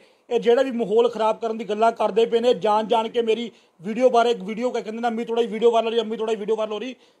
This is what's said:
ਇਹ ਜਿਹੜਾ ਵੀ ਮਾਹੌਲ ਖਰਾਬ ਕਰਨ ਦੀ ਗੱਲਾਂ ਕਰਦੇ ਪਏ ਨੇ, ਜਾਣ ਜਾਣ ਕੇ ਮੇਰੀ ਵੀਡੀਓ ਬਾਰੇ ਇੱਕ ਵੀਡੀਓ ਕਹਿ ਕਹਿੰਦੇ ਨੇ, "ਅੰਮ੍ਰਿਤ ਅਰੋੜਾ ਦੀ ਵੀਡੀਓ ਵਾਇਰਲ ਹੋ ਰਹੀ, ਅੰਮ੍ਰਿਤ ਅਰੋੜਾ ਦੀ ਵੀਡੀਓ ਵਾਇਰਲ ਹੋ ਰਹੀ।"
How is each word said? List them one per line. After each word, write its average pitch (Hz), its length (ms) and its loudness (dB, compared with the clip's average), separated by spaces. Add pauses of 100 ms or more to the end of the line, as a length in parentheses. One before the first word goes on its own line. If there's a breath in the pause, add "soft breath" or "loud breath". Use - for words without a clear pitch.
(300 soft breath)
ਇਹ 233 100 0
ਜਿਹੜਾ 240 220 4
ਵੀ 262 100 -2
ਮਾਹੌਲ 226 380 0
ਖਰਾਬ 220 300 -2
ਕਰਨ 226 180 -6
ਦੀ 220 120 -10
ਗੱਲਾਂ 214 220 2
ਕਰਦੇ 220 340 0
ਪਏ 214 140 0
ਨੇ, 240 140 2
ਜਾਣ 208 300 0
ਜਾਣ 226 240 0
ਕੇ 233 140 -2
ਮੇਰੀ 226 300 -2 (300 soft breath)
ਵੀਡੀਓ 220 280 2
ਬਾਰੇ 233 220 4
ਇੱਕ 208 120 -2
ਵੀਡੀਓ 220 260 -4
ਕਹਿ 233 120 -4
ਕਹਿੰਦੇ 220 200 -10
ਨੇ, 240 60 -2
"ਅੰਮ੍ਰਿਤ 233 200 -4
ਅਰੋੜਾ 226 140 0
ਦੀ 240 60 2
ਵੀਡੀਓ 220 240 2
ਵਾਇਰਲ 226 160 2
ਹੋ 226 40 -2
ਰਹੀ, 233 80 0
ਅੰਮ੍ਰਿਤ 220 200 -4
ਅਰੋੜਾ 220 140 -4
ਦੀ 220 60 -4
ਵੀਡੀਓ 208 160 -2
ਵਾਇਰਲ 214 180 -6
ਹੋ 208 60 -8
ਰਹੀ।" 247 160 -10 (240 soft breath)